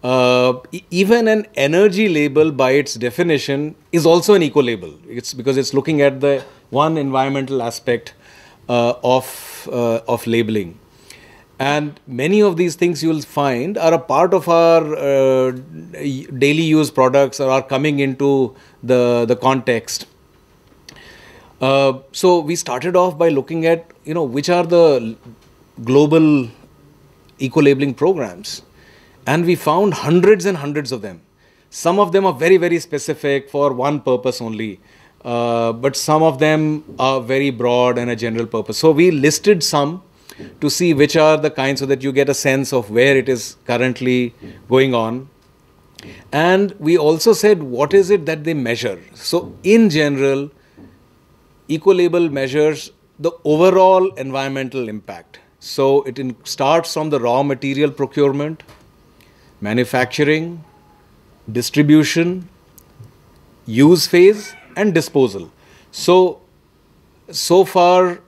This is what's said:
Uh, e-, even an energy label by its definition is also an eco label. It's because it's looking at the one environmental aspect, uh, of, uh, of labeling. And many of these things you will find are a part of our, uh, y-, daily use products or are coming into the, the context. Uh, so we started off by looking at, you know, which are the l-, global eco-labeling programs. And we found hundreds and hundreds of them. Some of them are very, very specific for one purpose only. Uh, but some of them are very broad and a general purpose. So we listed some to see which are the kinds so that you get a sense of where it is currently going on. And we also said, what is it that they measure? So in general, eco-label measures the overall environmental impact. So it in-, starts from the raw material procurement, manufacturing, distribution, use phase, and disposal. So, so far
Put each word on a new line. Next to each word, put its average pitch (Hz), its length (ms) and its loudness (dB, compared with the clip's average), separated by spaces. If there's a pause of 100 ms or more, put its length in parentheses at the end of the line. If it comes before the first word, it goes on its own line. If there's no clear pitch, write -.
Uh, 127 520 2 (180)
e-, 180 180 -12
even 214 380 2
an 220 180 0 (100)
energy 185 520 2
label 151 440 2
by 131 200 2
its 139 240 0
definition 143 800 -4 (160)
is 160 140 0
also 170 280 4
an 190 100 4
eco 147 180 0
label. 98 320 -4 (140)
It's 120 260 -14
because 131 240 -4
it's 135 160 -4
looking 143 280 0
at 135 200 0
the 139 240 -2 (240)
one 156 280 0
environmental 135 640 -4
aspect, 117 520 -6 (560)
uh, 120 240 0 (100)
of, - 680 -4
uh, 117 380 -2
of 120 180 -4
labeling. 110 540 -2 (840)
And 147 460 -4
many 147 340 0
of 196 140 2
these 170 200 -2
things 170 280 -2
you 160 60 0
will 156 120 -2
find 143 560 -4
are 165 160 2
a 160 60 0
part 170 340 0
of 170 140 0
our, 165 480 4
uh, 135 560 2 (420)
y-, 143 320 -8 (120)
daily 143 240 2
use 156 280 2
products 131 520 0
or 131 100 0
are 131 100 2
coming 139 380 -2
into 135 560 0 (260)
the, 120 440 2
the 120 100 0
context. 123 680 -4 (1500)
Uh, 135 400 0 (140)
so 180 260 2
we 160 160 -4
started 160 400 -6
off 180 220 2
by 170 100 2
looking 160 380 -2
at, 165 260 -2 (140)
you 151 80 -8
know, 165 100 -2
which 135 260 -6
are 175 160 0
the 165 360 4
l-, 113 320 -12 (500)
global 147 640 4 (920)
eco-labeling 139 540 2
programs. 120 680 -4 (680)
And 160 180 0
we 175 100 2
found 175 380 0
hundreds 175 520 2
and 190 120 -2
hundreds 143 360 -8
of 113 80 -10
them. 92 200 -16 (480)
Some 185 300 -2
of 185 140 0
them 196 120 2
are 175 80 0
very, 165 220 0
very 170 240 0
specific 139 680 -6
for 143 240 -2
one 135 260 -4
purpose 127 420 -2
only. 110 380 -10 (460)
Uh, 117 480 -2
but 131 240 -4
some 156 260 2
of 147 160 0
them 151 460 0 (120)
are 135 220 -2
very 135 300 -2
broad 123 480 0
and 120 120 -4
a 120 60 -4
general 113 320 -6
purpose. 110 300 -6
So 160 140 4
we 170 200 4
listed 156 500 2
some 151 420 -2 (580)
to 147 80 -2
see 170 240 0
which 143 240 2
are 156 180 4
the 147 160 -2
kinds 135 300 -4
so 139 40 -6
that 135 160 -2
you 139 120 -4
get 139 160 0
a 139 40 0
sense 135 380 -2
of 117 180 -2
where 131 280 4
it 127 100 0
is 123 380 -6
currently 123 680 -2 (360)
going 131 260 2
on. 120 340 -4 (1000)
And 185 480 2
we 160 180 0
also 160 360 2
said, 208 280 2
what 135 320 -4
is 196 160 4
it 185 160 0
that 156 200 -6
they 165 80 -4
measure? 117 480 -4 (120)
So - 400 -6 (100)
in 220 260 6
general, 143 600 0 (1160)
eco-label 175 640 2
measures 139 600 -2 (280)
the 160 120 -2 (120)
overall 185 680 4
environmental 135 760 -8
impact. 101 540 -16 (180)
So 139 440 0
it 131 140 -10
in-, 127 280 -8
starts 160 480 0
from 156 160 -6
the 147 100 -2
raw 120 240 0
material 139 480 -2
procurement, 143 720 -4 (960)
manufacturing, 143 1040 -2 (880)
distribution, 156 960 0 (1160)
use 143 420 4
phase, 196 480 4 (220)
and 202 160 0
disposal. 117 580 -2 (400)
So, 180 480 2 (920)
so 180 360 2
far 180 640 2